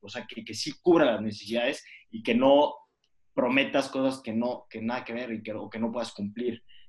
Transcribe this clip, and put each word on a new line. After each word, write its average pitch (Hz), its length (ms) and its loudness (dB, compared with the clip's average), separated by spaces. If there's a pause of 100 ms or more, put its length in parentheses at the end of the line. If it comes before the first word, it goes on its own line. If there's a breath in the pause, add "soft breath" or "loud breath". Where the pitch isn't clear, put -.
o 101 80 -18
sea, 117 180 -10
que, 113 180 -12
que 113 100 -12
sí 143 260 -6
cubra 165 240 6
las 110 160 2
necesidades 110 640 -4 (260 loud breath)
y 113 120 -12
que 120 120 0
no 139 400 6 (600)
prometas 135 540 2
cosas 131 340 -2
que 113 100 -6
no, 120 380 -2
que 113 100 -12
nada 120 240 -4
que 117 80 -10
ver 117 200 -6
y 107 100 -8
que, 107 100 -10
o 107 160 -8
que 113 100 -10
no 113 140 -2
puedas 117 200 -6
cumplir. 117 500 -6 (260 soft breath)